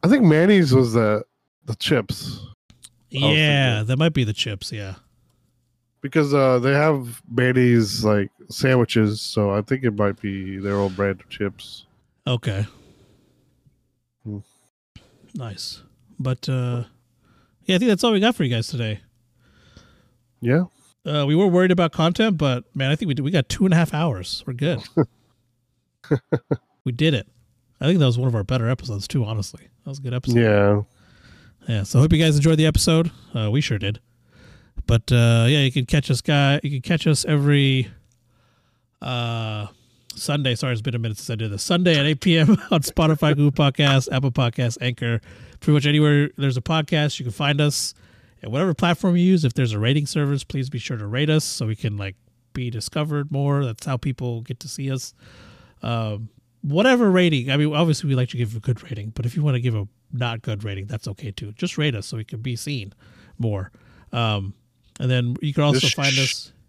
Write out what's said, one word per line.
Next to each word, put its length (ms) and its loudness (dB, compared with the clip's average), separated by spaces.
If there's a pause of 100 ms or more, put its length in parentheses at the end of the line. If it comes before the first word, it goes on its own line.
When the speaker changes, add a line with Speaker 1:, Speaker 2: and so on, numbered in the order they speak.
Speaker 1:
I 40 4
think 160 6
Manny's 500 6
was 200 4
the, 300 2 (420)
the 100 -6
chips. 640 -2 (720)
I 20 -10
was 220 2
Speaker 2:
Yeah, 320 4 (100)
Speaker 1:
thinking. 80 -4
Speaker 2:
that 100 0
might 160 2
be 100 2
the 100 -2
chips, 380 -8
yeah. 240 -10 (1040)
Speaker 1:
Because, 320 0
uh, 260 4
they 140 2
have 560 0
Manny's, 760 2
like, 240 2 (200)
sandwiches, 720 2
so 320 -2
I 120 -2
think 200 -4
it 140 -2
might 240 -2
be 380 -8
their 160 -4
own 180 0
brand 280 -4
of 80 -20
chips. 560 -10 (420)
Speaker 2:
Okay. 400 -4 (1600)
Speaker 1:
Hmm. 160 -10 (960)
Speaker 2:
Nice. 480 -12 (380)
But, 280 -4
uh, 360 -4 (840)
yeah, 100 2
I 40 4
think 100 2
that's 140 2
all 80 2
we 80 2
got 160 2
for 80 -2
you 100 0
guys 140 -2
today. 320 -6 (1400)
Speaker 1:
Yeah. 240 2 (400)
Speaker 2:
Uh, 200 0
we 100 2
were 120 4
worried 240 4
about 220 2
content, 440 0
but, 260 -2 (120)
man, 160 0
I 40 2
think 120 -6
we 80 -2
did, 80 -4
we 80 -2
got 180 0
two 160 0
and 80 4
a 40 4
half 160 0
hours. 520 -4
We're 80 -8
good. 280 -4 (140)
Speaker 1:
<laughs> 120 2 (1800)
Speaker 2:
We 80 -4
did 200 2
it. 140 -4 (540)
I 40 -2
think 140 4
that 60 6
was 120 2
one 120 0
of 60 -2
our 100 0
better 240 -2
episodes, 400 -6
too, 160 -2
honestly. 420 -8 (160)
That 60 -14
was 100 -12
a 20 -14
good 120 -6
episode. 260 0
Speaker 1:
Yeah. 440 4 (840)
Speaker 2:
Yeah, 160 -2
so 160 2
hope 140 4
you 40 2
guys 200 4
enjoyed 200 4
the 80 4
episode. 460 2 (240)
Uh, 160 -2
we 80 0
sure 180 -2
did. 220 -4 (880)
But, 240 2
uh, 380 4
yeah, 100 4
you 120 2
can 140 -2
catch 240 0
us, 120 0
guy. 420 2
You 80 -4
can 100 -6
catch 240 -2
us 200 2
every, 640 2 (1120)
uh, 640 -6 (480)
Sunday. 400 -2
Sorry, 180 -4
it's 80 -4
been 140 -6
a 40 -4
minute 180 -6
since 120 -14
I 60 -4
did 160 -6
this. 120 -8
Sunday 360 2
at 60 2
eight 160 -2
P 160 4
M 140 4
<laughs> 200 2
on 100 2
Spotify, 540 2
Google 160 6
Podcasts, 600 2
Apple 200 0
Podcasts, 500 -2
Anchor. 400 -2 (380)
Pretty 140 2
much 120 4
anywhere 520 4
there's 200 0
a 40 -4
podcast, 580 -2
you 60 -8
can 80 -6
find 280 0
us. 320 0 (480)
And 100 -10
whatever 220 0
platform 440 2
you 80 4
use, 180 4
if 100 0
there's 200 0
a 60 -2
rating 260 0
service, 380 -2
please 260 -6
be 100 -8
sure 180 -8
to 100 -8
rate 220 -2
us 140 4
so 240 -6
we 80 -2
can, 220 -6
like, 180 -8 (380)
be 160 -6
discovered 600 -4
more. 340 0
That's 200 -8
how 120 -4
people 440 -6
get 200 -12
to 60 -16
see 240 -8
us. 220 -8 (680)
Um, 480 -6 (320)
whatever 500 2
rating. 400 2
I 60 2
mean, 160 2
obviously, 360 0
we 60 2
like 140 0
to 80 -10
give 180 -4
a 40 -6
good 240 -4
rating, 320 -10
but 100 -6
if 100 -4
you 80 -2
wanna 160 0
give 160 -2
a 120 -4 (240)
not 320 -6
good 200 -6
rating, 220 -8
that's 220 -10
okay, 240 -10
too. 220 -14
Just 240 -6
rate 180 0
us 120 -10
so 100 -10
we 60 -8
can 180 -12
be 140 -6
seen 380 -10 (460)
more. 320 -4 (420)
Um, 400 -4 (460)
and 120 -2
then 300 -2
you 120 -4
can 100 0
also 160 2
Speaker 1:
Just 160 0
Speaker 2:
find 180 -2
Speaker 1:
sh- 100 0
Speaker 2:
us. 280 -6 (180)